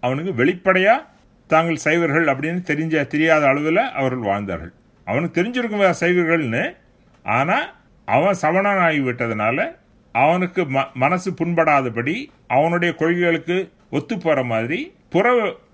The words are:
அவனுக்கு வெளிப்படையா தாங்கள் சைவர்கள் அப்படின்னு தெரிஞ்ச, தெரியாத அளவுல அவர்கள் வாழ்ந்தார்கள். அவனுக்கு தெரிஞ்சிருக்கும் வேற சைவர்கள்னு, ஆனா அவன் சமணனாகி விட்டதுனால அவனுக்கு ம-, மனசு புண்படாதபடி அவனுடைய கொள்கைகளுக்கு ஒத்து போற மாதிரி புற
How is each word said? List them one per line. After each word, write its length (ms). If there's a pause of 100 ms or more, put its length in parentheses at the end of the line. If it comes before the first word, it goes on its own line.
அவனுக்கு 440
வெளிப்படையா 500 (520)
தாங்கள் 300
சைவர்கள் 480
அப்படின்னு 380
தெரிஞ்ச, 440
தெரியாத 400
அளவுல 280
அவர்கள் 560
வாழ்ந்தார்கள். 420 (320)
அவனுக்கு 380
தெரிஞ்சிருக்கும் 340
வேற 240
சைவர்கள்னு, 760 (460)
ஆனா 520 (300)
அவன் 380
சமணனாகி 600
விட்டதுனால 760 (360)
அவனுக்கு 520
ம-, 280
மனசு 380
புண்படாதபடி 960 (200)
அவனுடைய 480
கொள்கைகளுக்கு 760 (200)
ஒத்து 280
போற 240
மாதிரி 520 (140)
புற 480 (180)